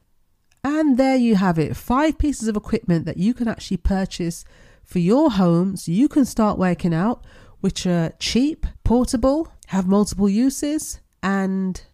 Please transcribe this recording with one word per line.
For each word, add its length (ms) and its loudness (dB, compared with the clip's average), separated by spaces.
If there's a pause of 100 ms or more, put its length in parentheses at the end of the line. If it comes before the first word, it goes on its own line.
(640)
And 340 2
there 200 4
you 180 4
have 240 2
it, 160 -2
five 420 0
pieces 300 -2
of 80 -2
equipment 500 -2
that 120 -8
you 160 0
can 160 -4
actually 280 -6
purchase 680 -4 (400)
for 140 -4
your 320 4
home 440 2
so 160 -8
you 160 2
can 160 2
start 340 0
working 360 0
out, 320 -2 (340)
which 260 -4
are 320 0
cheap, 480 -2 (200)
portable, 680 0 (160)
have 200 -2
multiple 420 2
uses, 720 -2 (200)
and 600 -2 (120)